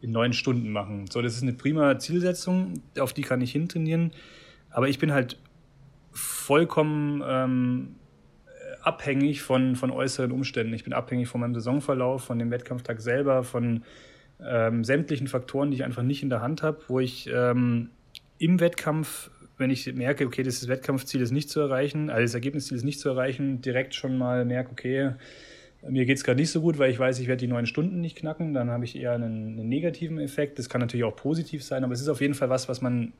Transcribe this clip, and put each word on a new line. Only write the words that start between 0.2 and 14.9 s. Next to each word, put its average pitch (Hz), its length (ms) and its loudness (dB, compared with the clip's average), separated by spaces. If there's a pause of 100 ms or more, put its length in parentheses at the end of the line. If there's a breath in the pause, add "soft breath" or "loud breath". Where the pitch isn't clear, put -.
Stunden 120 400 0
machen. 101 360 -4
So, 120 140 -2
das 117 140 0
ist 123 60 -4
eine 127 100 0
prima 143 460 2
Zielsetzung, 180 840 0 (160)
auf 131 140 0
die 147 100 -4
kann 127 200 0
ich 123 100 -2
hintrainieren, 165 580 0 (600 loud breath)
aber 127 180 2
ich 143 100 0
bin 151 140 2
halt 127 260 0 (760)
vollkommen, 151 1120 2
ähm, 127 640 2 (960)
abhängig 143 600 0
von, 127 340 2
von 127 140 -2
äußeren 127 400 -2
Umständen. 123 440 -2
Ich 113 100 -10
bin 127 80 -8
abhängig 123 360 -2
von 120 120 -4
meinem 120 140 -2
Saisonverlauf, 127 680 0
von 117 140 -4
dem 117 120 0
Wettkampftag 120 500 -6
selber, 131 440 2
von, 117 380 0 (600 loud breath)
ähm, 117 400 2
sämtlichen 135 440 0